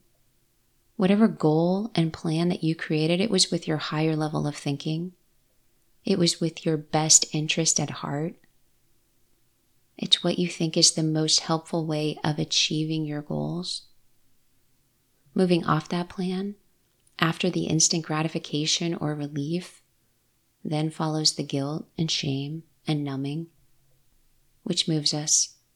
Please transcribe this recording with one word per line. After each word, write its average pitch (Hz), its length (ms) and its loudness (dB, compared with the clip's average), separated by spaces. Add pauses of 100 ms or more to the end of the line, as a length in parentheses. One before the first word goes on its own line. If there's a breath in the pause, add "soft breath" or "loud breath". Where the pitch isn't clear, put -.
(960)
Whatever 202 320 4
goal 170 680 2
and 165 180 2
plan 165 360 0
that 175 160 -2
you 160 100 2
created, 160 460 0
it 190 100 0
was 190 220 2
with 175 160 -4
your 156 80 0
higher 156 400 0
level 151 320 -2
of 143 80 -6
thinking. 160 560 -4 (920)
It 190 140 2
was 175 220 2
with 160 260 -2
your 160 100 2
best 156 560 4
interest 156 460 0
at 143 120 -2
heart. 147 440 -6 (1600)
It's - 280 -2
what 175 160 2
you 180 80 2
think 165 280 -2
is 165 140 8
the 160 140 0
most 156 360 2
helpful 160 460 -2
way 151 380 -2
of 151 160 0
achieving 156 640 0
your 147 180 -6
goals. 156 600 -6 (1500)
Moving 180 300 4
off 156 240 0
that 180 200 -2
plan, 185 480 -4 (640)
after 165 280 2
the - 180 -2
instant 160 380 2
gratification 160 880 -2
or 151 200 -4
relief, 147 680 -6 (840)
then 156 260 0
follows 156 460 -2
the 143 80 -4
guilt 143 420 -4 (100)
and 160 140 0
shame 143 540 -4 (240)
and 147 160 0
numbing, 143 420 -6 (1160)
which - 240 -2
moves 151 260 2
us - 400 0 (220)